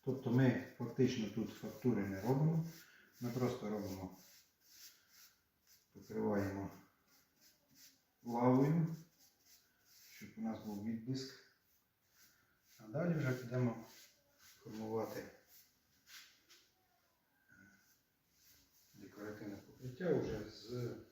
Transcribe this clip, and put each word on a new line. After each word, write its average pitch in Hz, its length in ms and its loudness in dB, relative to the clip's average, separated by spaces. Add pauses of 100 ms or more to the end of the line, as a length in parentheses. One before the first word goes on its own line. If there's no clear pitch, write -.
Тобто 127 260 -2
ми 123 480 6
фактично 113 560 2
тут 104 160 -2
фактури 110 560 0
не 95 140 -4
робимо, 156 500 2 (500)
ми 120 100 -2
просто 120 400 0
робимо, 98 480 -6 (1700)
покриваємо 101 800 -2 (1500)
лавою, 131 720 6 (1120)
щоб 208 280 -16
у - 40 -12
нас - 180 -2
був 104 260 -6
відблиск. 117 580 -4 (1300)
А 107 120 -18
далі 156 260 0
вже 131 180 2
підемо 123 520 0 (800)
формувати 110 680 -4 (4000)
декоративне 107 340 -8
покриття 127 580 -2
вже 110 360 -2
з 120 440 -6 (180)